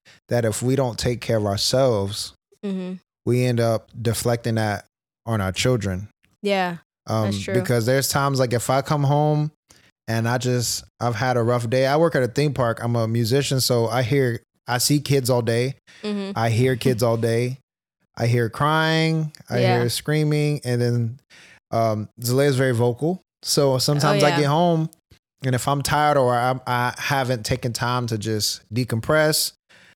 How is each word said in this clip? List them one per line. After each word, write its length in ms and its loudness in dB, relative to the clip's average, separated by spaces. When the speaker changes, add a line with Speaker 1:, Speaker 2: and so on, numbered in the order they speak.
Speaker 1:
that 160 2
if 180 -2
we 120 0
don't 220 -2
take 240 -2
care 160 0
of 80 0
ourselves, 880 0
Speaker 2:
Mm-hmm. 280 -6
Speaker 1:
we 180 2
end 140 0
up 300 0
deflecting 540 -2
that 300 -2
on 140 -2
our 100 0
children. 560 -2
Speaker 2:
Yeah, 360 -2
Speaker 1:
Um, 200 0
Speaker 2:
that's 180 -2
true. 100 -6
Speaker 1:
because 320 0
there's 240 0
times, 300 0
like, 140 0
if 180 -2
I 100 2
come 220 -2
home 480 2
and 200 -2
I 120 0
just, 440 -2
I've 140 -2
had 240 0
a 60 2
rough 260 0
day. 160 2
I 120 2
work 180 2
at 80 2
a 40 0
theme 280 -2
park. 260 0
I'm 140 -2
a 120 0
musician, 540 0
so 260 2
I 140 0
hear, 400 0
I 120 0
see 200 2
kids 300 0
all 140 2
day. 320 -2
Speaker 2:
Mm-hmm. 340 -6
Speaker 1:
I 140 0
hear 260 2
kids 280 0
all 140 2
day. 420 -2
I 80 0
hear 240 2
crying. 840 0
I 120 -2
Speaker 2:
Yeah. 220 4
Speaker 1:
hear 80 0
screaming. 760 0
And 180 -2
then, 380 0
um, 400 0
Zalea's 360 2
very 180 2
vocal. 480 0
So 340 2
sometimes 460 2
Speaker 2:
Oh, 20 6
Speaker 1:
I 60 4
Speaker 2:
yeah. 80 0
Speaker 1:
get 80 2
home, 420 2
and 100 0
if 140 -2
I'm 160 0
tired 340 2
or 180 4
I, 300 0
I 320 -2
haven't 480 -2
taken 280 -4
time 340 -2
to 100 -2
just 440 -4
decompress, 760 0